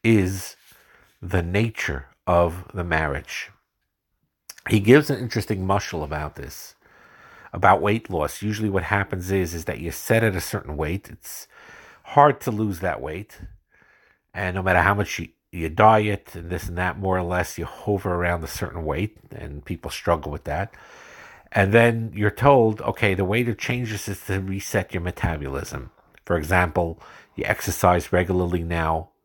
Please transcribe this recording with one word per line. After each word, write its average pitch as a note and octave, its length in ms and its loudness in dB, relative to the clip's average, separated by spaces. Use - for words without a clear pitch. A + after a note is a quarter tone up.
is G2 520 2
the F2+ 220 0
nature F2 640 -2
of F2 480 2
the F2+ 120 -6
marriage. D#2 640 -4
He A2 100 4
gives C3 320 8
an B2 80 -2
interesting G#2 480 -4
mushal F#2+ 380 -2
about D2 320 -8
this, - 400 -16
about F2+ 300 6
weight G#2 260 0
loss. D2+ 320 -2
Usually G#2+ 300 -2
what F#2+ 140 0
happens F#2+ 480 -2
is, F2+ 220 0
is D#2+ 100 -8
that C2+ 160 -8
you're E2 120 -6
set A2+ 300 2
at G2+ 140 0
a E2 40 -2
certain D2+ 360 -8
weight. D#2 340 -6
It's - 380 -18
hard C#3+ 380 4
to A#2+ 100 -4
lose G#2 260 -2
that E2 220 -4
weight. D#2 400 -12
And F#2 220 -4
no F#2 80 -4
matter F2+ 180 2
how G2 140 2
much G2+ 240 -4
you, E2+ 100 -8
you E2 180 -6
diet G#2+ 680 4
and E2+ 120 -14
this F2+ 200 -6
and E2+ 100 -6
that, F2+ 200 -2
more F#2+ 200 0
or F2+ 60 -2
less, F2 340 -4
you E2 60 -6
hover F#2+ 500 -4
around F2 300 -2
a - 40 -10
certain E2+ 360 -8
weight, D2+ 340 -4
and C#2+ 320 -12
people E2+ 260 -10
struggle D#2 400 -2
with - 140 -8
that. E2 280 -4
And G2 220 2
then A#2 420 4
you're G#2 160 2
told, A#2+ 520 4
"Okay, G2 320 0
the F#2+ 100 0
way G#2+ 180 0
to A#2 120 -2
change B2 360 -4
this G#2 160 -8
is G2 200 -8
to G2 120 0
reset F#2+ 560 -4
your F2+ 60 -2
metabolism." C#2+ 920 -6
For F2 120 0
example, E2+ 680 0
you - 120 -6
exercise - 680 2
regularly F2+ 500 2
now E2 460 -2